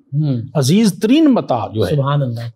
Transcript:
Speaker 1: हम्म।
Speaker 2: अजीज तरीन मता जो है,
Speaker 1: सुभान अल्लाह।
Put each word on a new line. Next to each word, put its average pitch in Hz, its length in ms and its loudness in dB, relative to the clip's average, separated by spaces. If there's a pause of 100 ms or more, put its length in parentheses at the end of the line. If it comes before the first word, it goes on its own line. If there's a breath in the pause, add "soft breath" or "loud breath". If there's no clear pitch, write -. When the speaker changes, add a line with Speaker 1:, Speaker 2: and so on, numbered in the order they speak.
(140)
Speaker 1:
हम्म। 139 420 -2
Speaker 2:
अजीज 170 460 2
तरीन 294 260 4
मता 143 480 0
जो 107 80 0
है, 151 120 0
Speaker 1:
सुभान 143 260 0
अल्लाह। 117 340 -6